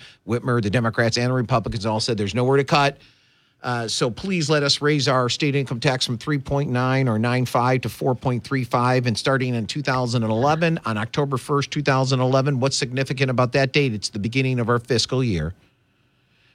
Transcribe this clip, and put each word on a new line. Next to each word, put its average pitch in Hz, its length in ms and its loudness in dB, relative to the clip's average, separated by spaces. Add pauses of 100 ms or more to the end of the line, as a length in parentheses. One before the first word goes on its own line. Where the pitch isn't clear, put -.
(280)
Whitmer, 120 340 0
the 101 80 -2
Democrats, 113 480 0
and 123 120 0
the 127 40 0
Republicans 113 540 -2
all 107 120 0
said 113 160 -2
there's 101 200 -2
nowhere 127 220 2
to 143 60 4
cut. 143 340 2 (680)
Uh, 120 240 -4
so 123 220 -2
please 170 400 -4
let 151 140 2
us - 180 0
raise 147 260 2
our 127 220 2
state 139 260 0
income 123 240 -2
tax 131 240 0
from 120 140 -2
three 147 220 -2
point 139 320 -2
nine 131 360 2
or 107 120 2
nine 123 260 0
five 127 360 2
to 120 80 -6
four 127 260 -2
point 123 280 -2
three 135 200 -4
five. 123 420 2
And 117 100 0
starting 131 380 0
in 113 140 -2
two 151 160 -6
thousand 127 400 0
and 110 80 0
eleven, 160 520 2
on 110 140 -2
October 139 400 -2
first, 143 320 -2
two 147 140 -4
thousand 131 380 2
eleven, 131 380 2
what's 131 160 0
significant 127 540 -2
about 123 220 2
that 135 200 2
date? 139 220 2
It's 104 160 -6
the 107 100 -8
beginning 127 400 0
of 113 80 0
our 120 120 2
fiscal 127 440 0
year. 87 300 -2 (1000)